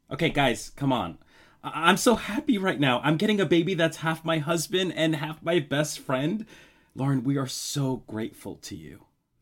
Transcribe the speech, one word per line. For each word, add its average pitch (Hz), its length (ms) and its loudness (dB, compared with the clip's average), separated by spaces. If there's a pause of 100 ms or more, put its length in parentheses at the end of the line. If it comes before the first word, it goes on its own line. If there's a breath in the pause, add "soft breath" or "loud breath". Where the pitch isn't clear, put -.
(120)
Okay, 165 160 0
guys, 135 480 0
come 139 160 0
on. 90 240 -2 (480 soft breath)
I-, 156 240 0
I'm 185 80 8
so 240 180 4
happy 226 440 0
right 185 200 0
now. 127 240 4
I'm 151 140 4
getting 208 240 2
a 175 60 4
baby 170 280 4
that's 165 240 0
half 160 260 -4
my 165 140 0
husband 170 560 -2
and 160 220 2
half 151 260 -6
my 170 180 2
best 143 380 -2
friend. 156 480 -2 (480 soft breath)
Lauren, 131 300 0
we 139 140 0
are 127 80 -2
so 131 500 -2 (100)
grateful 107 500 -8
to - 200 -14
you. 78 300 -18 (360)